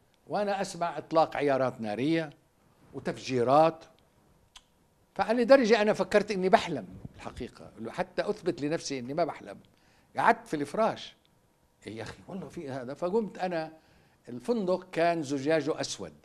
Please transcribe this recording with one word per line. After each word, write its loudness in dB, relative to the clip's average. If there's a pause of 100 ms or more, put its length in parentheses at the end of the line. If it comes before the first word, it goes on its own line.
(260)
وأنا -2
أسمع -6
إطلاق 2
عيارات 2
نارية -2 (640)
وتفجيرات. 4 (1300)
فعلى 0
درجة 8
أنا 4
فكرت 2
إني 0
بحلم 2 (300)
الحقيقة، -14 (180)
حتى -4
أثبت -4
لنفسي -4
إني -8
ما 0
بحلم. -8 (600)
قعدت 2
في -4
الفراش، -4 (680)
إيه -10
يا -8
أخي -14 (100)
والله -10
في -12
هذا. -8
فقمت -4
أنا، -4 (560)
الفندق -2
كان 2
زجاجه 0
أسود، -8 (120)